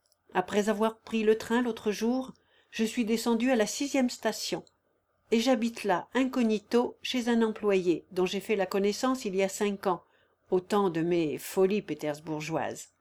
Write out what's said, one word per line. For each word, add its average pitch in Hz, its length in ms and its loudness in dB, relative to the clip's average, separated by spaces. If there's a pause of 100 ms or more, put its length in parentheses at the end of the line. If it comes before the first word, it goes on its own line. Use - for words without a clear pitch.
(320)
Après 190 380 0
avoir 220 300 0
pris 226 220 -2
le 214 140 4
train 226 240 0
l'autre 226 300 -2
jour, 247 420 -2 (380)
je 226 140 -2
suis 226 200 -2
descendue 233 460 0
à 262 60 4
la 214 100 2
sixième 269 420 0
station, - 560 -4 (680)
et 226 80 4
j'habite 233 440 0
là, 180 300 0
incognito, 240 880 0
chez 247 260 -2
un 233 140 4
employé 196 720 0
dont 185 140 0
j'ai 190 140 -2
fait 214 160 -2
la 190 80 0
connaissance 208 640 0
il 185 80 -4
y 190 80 2
a 190 60 2
cinq 202 380 -2
ans, 175 160 0 (480)
au 185 100 2
temps 202 280 2
de 165 140 0
mes 170 340 0
folies 190 460 0
pétersbourgeoises. 151 1040 -6 (120)